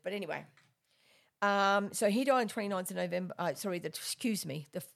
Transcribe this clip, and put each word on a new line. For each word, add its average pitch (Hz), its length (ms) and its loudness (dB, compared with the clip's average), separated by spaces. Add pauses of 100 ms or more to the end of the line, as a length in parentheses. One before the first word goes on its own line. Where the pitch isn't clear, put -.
But 185 100 -6
anyway, 156 320 -6 (1000)
um, 202 480 4
so - 180 2
he 226 140 4
died 262 180 6
on 220 60 0
twenty-ninth 202 420 -2
of 185 80 -6
November. 180 400 -2
Uh, 170 160 0
sorry, 180 240 -4
the, 170 120 -6
excuse - 560 -4
me, 147 260 -8
the - 80 -8
f-, - 160 -12